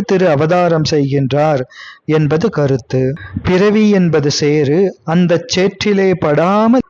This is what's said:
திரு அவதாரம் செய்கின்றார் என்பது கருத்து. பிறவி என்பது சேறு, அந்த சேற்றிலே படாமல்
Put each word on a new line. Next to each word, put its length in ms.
திரு 260
அவதாரம் 600
செய்கின்றார் 760
என்பது 400
கருத்து. 540
பிறவி 500
என்பது 400
சேறு, 500
அந்த 420
சேற்றிலே 680
படாமல் 720